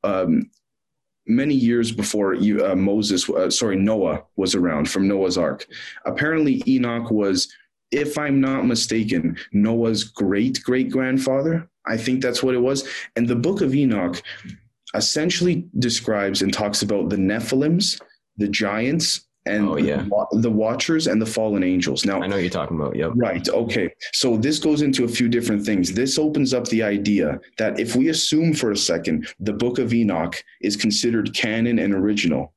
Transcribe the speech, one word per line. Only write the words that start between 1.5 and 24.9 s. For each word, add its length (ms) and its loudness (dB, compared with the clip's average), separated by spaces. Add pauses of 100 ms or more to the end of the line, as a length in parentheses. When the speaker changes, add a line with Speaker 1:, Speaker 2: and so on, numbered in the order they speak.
Speaker 1:
years 380 2
before 400 -2
you, 320 2
uh, 100 2
Moses, 540 0
uh, 220 0
sorry, 260 0
Noah 480 0 (120)
was 180 0
around 340 0
from 180 0
Noah's 300 2
Ark. 300 -2 (400)
Apparently, 600 0
Enoch 440 0
was, 420 0 (380)
if 260 -2
I'm 240 2
not 240 0
mistaken, 720 0 (160)
Noah's 520 2
great-great-grandfather. 1600 0 (180)
I 120 -2
think 240 0
that's 200 0
what 120 2
it 60 2
was. 280 0 (280)
And 120 2
the 80 2
Book 240 0
of 140 2
Enoch 480 0 (720)
essentially 760 0 (100)
describes 640 0
and 100 0
talks 300 -2
about 280 0
the 60 0
Nephilims, 840 0 (360)
the 120 0
giants, 800 -2 (200)
and 220 0
Speaker 2:
Oh, 100 -2
yeah. 240 -2
Speaker 1:
the 80 -6
wa-, 220 0
the 180 2
Watchers 560 0
and 160 2
the 40 0
fallen 360 0
angels. 420 0
Now, 180 0
Speaker 2:
I 40 -4
know 100 -2
what 60 0
you're 80 0
talking 280 -4
about, 180 -4
yep. 180 -2
Speaker 1:
Right, 340 0
okay. 400 0 (240)
So 240 0
this 220 0
goes 240 2
into 220 2